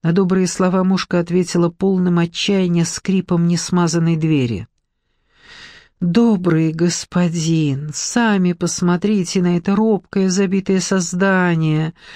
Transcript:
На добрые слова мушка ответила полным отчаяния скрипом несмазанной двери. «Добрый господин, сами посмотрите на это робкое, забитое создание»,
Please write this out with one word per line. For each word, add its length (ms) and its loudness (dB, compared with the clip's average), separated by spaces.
На 80 0
добрые 340 2
слова 380 0
мушка 340 0
ответила 520 0
полным 500 0
отчаяния 640 0
скрипом 640 -2
несмазанной 680 0
двери. 540 -2
«Добрый 760 2
господин, 1200 -2
сами 600 0
посмотрите 920 -2
на 140 2
это 180 -2
робкое, 540 0
забитое 500 0
создание», 1120 0